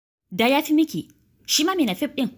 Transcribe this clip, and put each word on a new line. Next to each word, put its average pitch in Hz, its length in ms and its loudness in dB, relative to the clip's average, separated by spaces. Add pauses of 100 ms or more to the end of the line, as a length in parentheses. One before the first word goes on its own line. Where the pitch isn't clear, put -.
(340)
Da 226 160 2
ya 277 120 4
fi 311 120 -2
miki, 302 320 0 (400)
shi - 160 0
ma 370 160 0
mai 285 80 2
nafef 202 240 -4
ɗin 254 280 -4